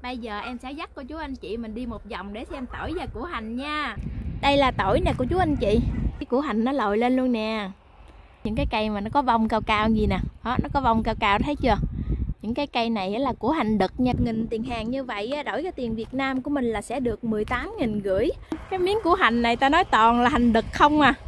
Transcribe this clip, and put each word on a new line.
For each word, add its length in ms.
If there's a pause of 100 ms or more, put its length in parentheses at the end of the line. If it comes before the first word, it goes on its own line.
Bây 140
giờ 220
em 180
sẽ 140
dắt 240
cô 80
chú 140
anh 180
chị 220
mình 180
đi 100
một 240
vòng 240
để 120
xem 200
tỏi 300
và 100
củ 160
hành 340
nha. 400 (460)
Đây 160
là 140
tỏi 340
nè 120
cô 120
chú 80
anh 180
chị. 240 (400)
Cái 60
củ 140
hành 240
nó 80
lồi 260
lên 180
luôn 160
nè. 380 (720)
Những 120
cái 160
cây 180
mà 120
nó 120
có 80
vong 260
cao 140
cao 280
gì 200
nè. 100 (240)
Đó, 200
nó 100
có 80
vong 220
cao 160
cao, 200
thấy 160
chưa? 200 (680)
Những 120
cái 140
cây 220
này 240
á 60
là 200
củ 100
hành 280
đực 200
nha. 220
Nghìn 280
tiền 160
hàng 260
như 140
vậy 280
á, 120
đổi 180
ra 100
tiền 240
Việt 180
Nam 280
của 80
mình 160
là 160
sẽ 180
được 240
mười 220
tám 340
nghìn 240
rưỡi. 260 (400)
Cái 100
miếng 240
củ 100
hành 280
này 140
ta 140
nói 140
toàn 380
là 80
hành 240
đực 200
không 280
à. 120 (140)